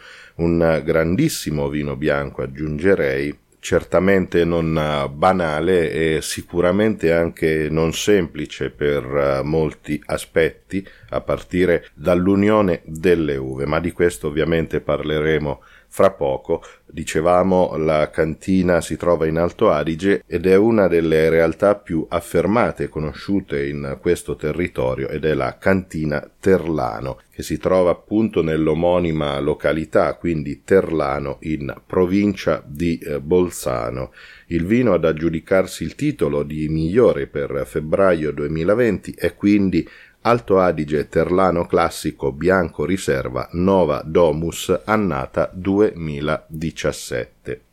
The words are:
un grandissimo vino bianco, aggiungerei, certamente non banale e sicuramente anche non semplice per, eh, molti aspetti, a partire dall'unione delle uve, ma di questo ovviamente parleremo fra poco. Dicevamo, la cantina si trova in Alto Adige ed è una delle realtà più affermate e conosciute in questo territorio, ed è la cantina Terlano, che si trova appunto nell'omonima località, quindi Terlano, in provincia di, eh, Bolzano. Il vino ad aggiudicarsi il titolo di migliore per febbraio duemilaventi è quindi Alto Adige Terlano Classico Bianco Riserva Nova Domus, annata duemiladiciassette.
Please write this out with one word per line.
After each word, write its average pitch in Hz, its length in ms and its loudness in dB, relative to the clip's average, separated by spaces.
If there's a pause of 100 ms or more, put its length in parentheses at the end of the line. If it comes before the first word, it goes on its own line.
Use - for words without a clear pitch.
(360)
un 82 460 2
grandissimo 80 840 0
vino 71 260 -4
bianco, 71 460 -2
aggiungerei, 73 960 -2 (240)
certamente 87 840 2
non 82 260 0 (400)
banale 82 800 2
e 78 300 0
sicuramente 90 920 0
anche 80 580 0
non 80 220 0
semplice 76 800 -2
per, 71 340 -2
eh, 69 380 0
molti 76 640 -4
aspetti, 82 800 -4 (260)
a - 100 -4
partire 90 720 0
dall'unione 92 920 2
delle 80 520 0
uve, 65 300 -6
ma 76 120 0
di 85 140 -2
questo 85 360 0
ovviamente 78 520 -2
parleremo 76 840 -2 (300)
fra 98 200 4
poco. 71 500 -4 (240)
Dicevamo, 90 920 2
la 78 340 0
cantina 87 720 0
si 80 160 -6
trova 82 300 0
in 80 120 -2
Alto 87 320 2
Adige 80 540 0
ed 87 220 -4
è 95 80 6
una 104 320 4
delle 80 420 2
realtà 82 460 2
più 80 340 -4
affermate 87 760 -2
e 71 40 -6
conosciute 76 800 -4
in 71 340 -8
questo 80 360 -2
territorio, 67 720 -4
ed 76 160 -6
è 78 100 2
la 64 240 -4
cantina 78 800 -2
Terlano, 67 800 0 (140)
che - 100 -12
si 78 160 -6
trova 90 320 2
appunto 104 500 -2
nell'omonima 78 1000 0
località, 76 720 0
quindi 73 480 -4
Terlano, 73 800 0
in 71 340 -6 (100)
provincia 92 800 0
di, 80 340 -4
eh, 71 220 -8
Bolzano. 65 920 -2 (340)
Il 85 200 -2
vino 113 280 2
ad 82 100 2
aggiudicarsi 82 800 0
il 80 140 -8
titolo 78 480 -2
di 76 240 -4
migliore 80 580 2
per 69 400 -6
febbraio 80 640 0
duemilaventi 85 840 -2
è - 180 -2
quindi 98 540 2 (340)
Alto 113 380 2
Adige 78 480 0
Terlano 85 560 2
Classico 80 640 -2
Bianco 80 540 0
Riserva 65 680 -4
Nova 87 520 2
Domus, 82 800 0
annata 82 640 -2
duemiladiciassette. 78 2000 -4 (120)